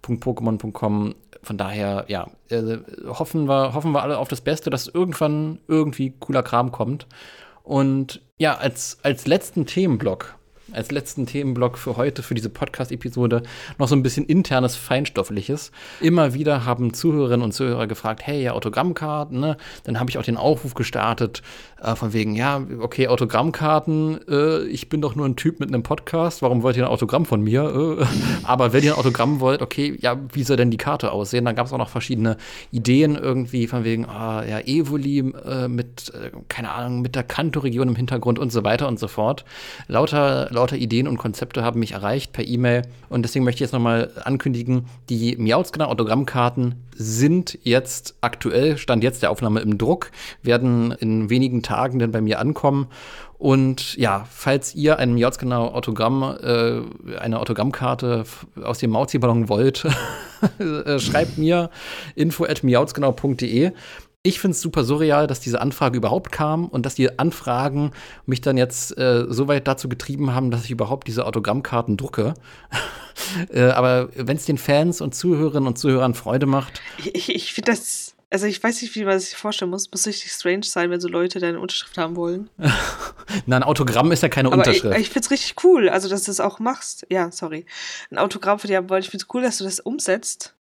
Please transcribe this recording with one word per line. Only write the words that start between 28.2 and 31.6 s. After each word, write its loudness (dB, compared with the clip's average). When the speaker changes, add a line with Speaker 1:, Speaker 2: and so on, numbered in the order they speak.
Speaker 1:
<laughs> 0
aber 4
wenn 6
ihr 6
ein 0
Autogramm 2
wollt, 2
okay, -4
ja, 0
wie -2
soll 2
denn 4
die 0
Karte -2
aussehen?“ 0
Dann 0
gab's -2